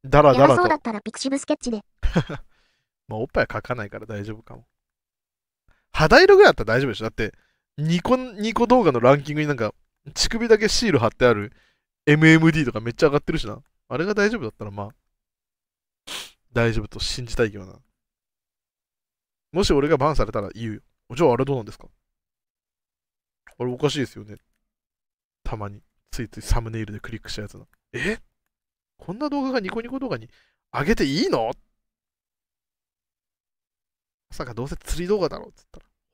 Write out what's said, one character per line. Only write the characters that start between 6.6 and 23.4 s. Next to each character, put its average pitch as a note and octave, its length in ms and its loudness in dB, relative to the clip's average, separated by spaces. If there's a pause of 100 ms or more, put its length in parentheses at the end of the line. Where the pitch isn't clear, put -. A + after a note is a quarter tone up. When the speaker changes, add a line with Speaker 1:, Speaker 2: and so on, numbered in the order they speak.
Speaker 1:
ら A2+ 140 0
大 C3+ 40 2
丈 C#3 60 -2
夫 A2+ 40 -4
で G2 40 -6
し A2 60 -12
ょ。 A2 40 -8
だ A2 40 -4
っ - 40 -12
て、 G#2+ 200 -6 (440)
ニ E3 240 -2
コ、 B3+ 140 2
ニ A3 380 -6
コ A#3 140 0
動 B3 160 4
画 D#3 80 4
の A#2+ 80 0
ラ C3 160 6
ン C#3+ 80 -6
キ D3 100 -10
ン - 20 -6
グ D3+ 60 -2
に D3+ 60 -2
な D3 80 -2
ん - 20 -12
か、 G#2+ 160 -4 (400)
乳 - 160 -2
首 A#3 180 -4
だ A3 100 6
け G#3+ 120 -2
シ - 180 0
ー F#3 40 2
ル C#3 80 4
貼 A2 80 2
っ - 40 2
て - 140 0
あ A#2+ 80 6
る G#2 200 -4 (520)
エ D3 120 4
ム D#3+ 100 6
エ D#3+ 100 10
ム D#3+ 140 6
デ D#3 80 0
ィ - 40 0
ー - 20 0
と A#2+ 60 -2
か A2 100 -6
め A#2 100 -8
っ - 20 -14
ち - 100 2
ゃ D#3 40 6
上 C#3 60 2
が D3 60 2
っ - 20 0
て - 100 -6
る D#3 80 -2
し A2 80 -4
な。 A#2 140 -12 (260)
あ B2 100 -8
れ E3 80 -4
が G#3 80 -4
大 G3+ 160 0
丈 A#3 80 -4
夫 F3 40 -8
だ A2 80 -8
っ - 40 -12
た G#2+ 120 -14
ら、 G2+ 60 -12
ま G2+ 120 -8
あ、 G#2 120 -14 (1600)
大 A#2 220 0
丈 A2 100 -4
夫 G#2+ 40 -12
と - 120 -16
信 - 260 -8
じ A2+ 100 -8
た A#2+ 100 0
い G#2 60 -6
け G#2 60 -16
ど F#2+ 80 -14
な。 F#2 140 -20 (1700)
も F3+ 120 0
し - 80 0
俺 C#3+ 180 2
が D#3+ 80 2
バ C#3+ 140 0
ン C#3 40 -4
さ A2 100 2
れ G#2+ 60 -10
た G#2+ 100 -6
ら G2 80 -10
言 A2 220 -10
う - 40 -8
よ。 - 60 -18 (340)
じ - 80 0
ゃ D3+ 40 6
あ B2 60 6
あ A2+ 40 0
れ C3 80 0
ど C#3 80 -4
う - 40 -2
な A2+ 60 -8
ん - 20 -14
で G#2+ 60 -16
す - 60 -20
か？ - 100 -20 (1700)